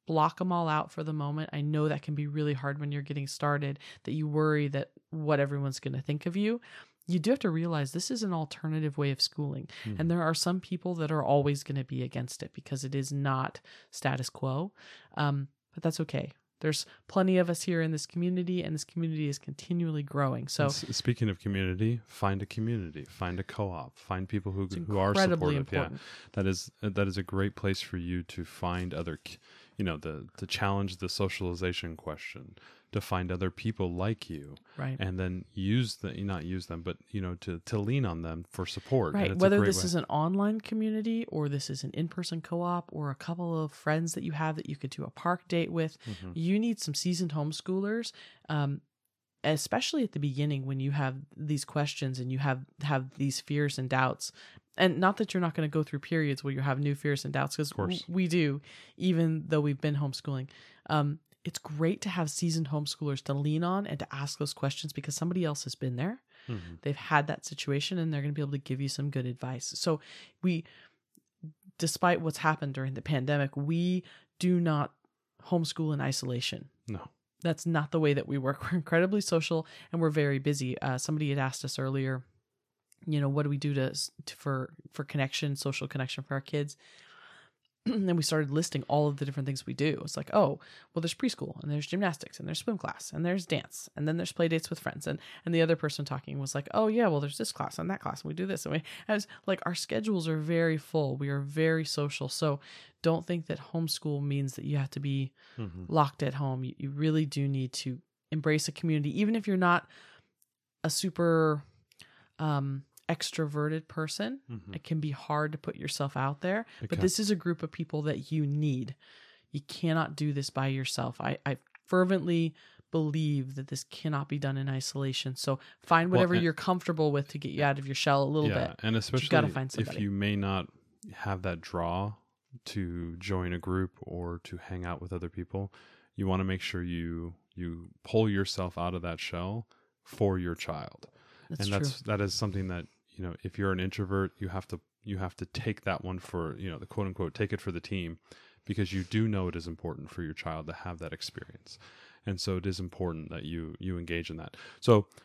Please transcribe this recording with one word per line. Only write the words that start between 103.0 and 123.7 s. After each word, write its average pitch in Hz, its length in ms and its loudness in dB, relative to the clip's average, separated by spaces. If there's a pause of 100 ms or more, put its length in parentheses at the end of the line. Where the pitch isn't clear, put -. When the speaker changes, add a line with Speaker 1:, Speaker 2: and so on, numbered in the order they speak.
Speaker 1:
don't 165 220 4
think 170 200 -2
that - 140 -6 (120)
homeschool 156 500 -2
means 139 340 0
that - 100 -8
you 147 100 0
have 139 160 0
to - 80 -6
be 139 320 0 (260)
Speaker 2:
Mm-hmm. 92 300 -8
Speaker 1:
locked 147 360 4
at 131 100 0
home. 135 320 -2
You, - 120 -8
you 139 120 -6
really 156 360 2
do 139 220 0
need 135 260 0
to 131 260 -6 (340)
embrace 151 340 2
a 156 60 -6
community, 151 480 0
even 214 120 4
if 220 140 0
you're 196 80 4
not 175 320 4 (960)
a 160 60 2
super, 160 720 4 (760)
um, 139 460 0 (260)
extroverted 156 800 -2
person. 208 540 -4 (100)
Speaker 2:
Mm-hmm. 98 220 -10
Speaker 1:
It - 100 -8
can 160 160 0
be 151 120 0
hard 151 420 -2
to 156 40 -8
put - 200 -6
yourself 139 400 -4
out 139 240 -2
there, 202 240 0 (160)
Speaker 2:
It 113 80 -6
Speaker 1:
but 165 80 0
Speaker 2:
can. - 20 -2
Speaker 1:
this 185 200 4
is 214 120 2
a 208 40 4
group 170 280 -2
of 156 80 -6
people 156 320 -4
that 147 300 -2
you 156 120 2
need. 143 500 0 (580)
You 147 80 -4
cannot 160 560 0
do 151 160 0
this 139 160 -2
by 135 180 0
yourself. 131 540 -2
I, - 240 0
I 139 100 0 (300)
fervently 170 680 4 (380)
believe 147 640 2
that 139 140 -8
this 135 160 -6